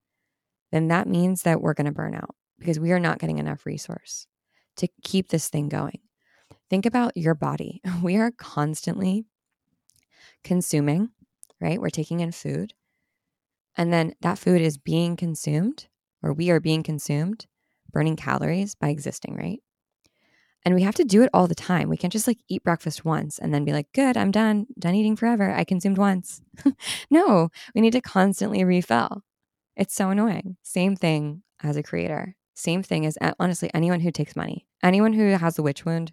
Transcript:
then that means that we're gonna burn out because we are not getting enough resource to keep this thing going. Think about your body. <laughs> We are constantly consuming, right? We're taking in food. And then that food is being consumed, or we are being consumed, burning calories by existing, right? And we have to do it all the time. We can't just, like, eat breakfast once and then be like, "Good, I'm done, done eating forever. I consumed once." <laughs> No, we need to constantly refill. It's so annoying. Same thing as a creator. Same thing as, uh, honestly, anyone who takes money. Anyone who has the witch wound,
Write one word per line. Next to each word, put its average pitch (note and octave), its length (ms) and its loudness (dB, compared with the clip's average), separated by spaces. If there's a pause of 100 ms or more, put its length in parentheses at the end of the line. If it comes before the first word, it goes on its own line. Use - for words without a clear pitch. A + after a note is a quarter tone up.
(720)
then D#3+ 180 0
that E3+ 200 0
means F3+ 340 0
that E3 200 2
we're D#3+ 120 0
gonna D3 160 -2
burn D#3 240 -6
out - 220 -12 (220)
because E3 200 -2
we E3 140 0
are F3+ 80 4
not D#3+ 180 0
getting D#3 200 -4
enough D3 280 -6
resource - 600 -12 (500)
to F3+ 100 -2 (160)
keep - 260 0
this - 200 -2
thing D3 200 -4
going. D3+ 320 -6 (680)
Think F#3+ 180 2
about A#3+ 300 0
your E3 180 2
body. D3 500 -6
<laughs> F3 180 -4
We F#3 140 2
are A3+ 140 2
constantly F#3 920 -4 (1200)
consuming, E3+ 640 0 (500)
right? E3+ 200 -2
We're - 80 -4
taking E3 320 -4
in E3+ 120 -4
food. D3+ 420 -8 (1040)
And E3+ 140 0
then E3 300 2
that - 180 -2
food F3+ 200 4
is D#3 160 0
being E3+ 380 -2
consumed, E3 720 -2 (340)
or D#3 120 -2
we E3+ 180 0
are E3 80 6
being D#3+ 240 0
consumed, D#3 640 -4 (460)
burning D#3 240 0
calories D#3+ 580 -2
by - 140 -2
existing, - 480 -6
right? G#3+ 240 -8 (1040)
And F3+ 100 2
we F3+ 80 4
have G3 140 0
to F4+ 80 4
do G#3 180 6
it C4 100 6
all F3+ 140 6
the E3+ 80 0
time. D#3+ 340 0
We D#3+ 80 -2
can't F3+ 160 -4
just, A3 140 -4
like, A#3+ 220 -2
eat - 160 -6
breakfast E3 400 -2
once D3+ 340 -4
and D#3 160 -2
then C#3+ 100 0
be D3 80 -2
like, D3 220 -4
"Good, B3+ 220 2
I'm G3 160 2
done, G#3+ 340 2 (100)
done F3+ 200 0
eating G#3+ 180 2
forever. G#3 400 0
I - 80 0
consumed F#3+ 340 0
once." F#3+ 460 0 (220)
<laughs> C#4 100 4 (340)
No, A#3+ 420 6 (220)
we - 80 2
need A3+ 120 6
to B3 80 2
constantly G3 640 2
refill. F3+ 580 2 (540)
It's - 180 -2
so F#3+ 160 0
annoying. G3 540 0
Same F#3 320 0
thing D#3 480 -2 (180)
as D3 140 -2
a D3+ 80 -2
creator. E3+ 500 -6 (220)
Same F3 260 -2
thing D#3+ 240 0
as, D#3 140 -2
uh, - 180 -2
honestly, F3 340 -2
anyone E3+ 280 2
who E3+ 100 0
takes - 240 -4
money. - 320 -8 (160)
Anyone G3+ 300 4
who G#3+ 160 4
has E3 260 2
the D#3+ 80 -2
witch C#3+ 220 -2
wound, E3 280 -4